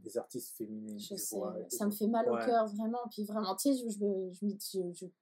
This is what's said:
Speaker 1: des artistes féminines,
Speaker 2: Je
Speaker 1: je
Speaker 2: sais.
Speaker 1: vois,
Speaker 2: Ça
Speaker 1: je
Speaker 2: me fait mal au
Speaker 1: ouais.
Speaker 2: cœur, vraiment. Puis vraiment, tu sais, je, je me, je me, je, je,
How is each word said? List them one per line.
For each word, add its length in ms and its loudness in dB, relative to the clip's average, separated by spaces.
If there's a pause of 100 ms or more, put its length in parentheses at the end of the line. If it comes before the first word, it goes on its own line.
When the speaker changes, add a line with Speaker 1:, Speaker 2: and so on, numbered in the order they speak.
Speaker 1:
des 140 -6
artistes 380 -6
féminines, 440 -6
Speaker 2:
Je 140 -8
Speaker 1:
je 20 -6
Speaker 2:
sais. 200 -4
Speaker 1:
vois, 200 -2 (140)
Speaker 2:
Ça 100 -2
Speaker 1:
je 60 2
Speaker 2:
me 40 4
fait 160 2
mal 220 4
au 60 4
Speaker 1:
ouais. 100 2
Speaker 2:
cœur, 240 6
vraiment. 300 -2 (120)
Puis 140 -4
vraiment, 320 0
tu 180 4
sais, 80 2
je, 60 -2
je 160 -4
me, 280 2
je 120 -4
me, 80 2
je, 400 -2
je, 140 -12 (160)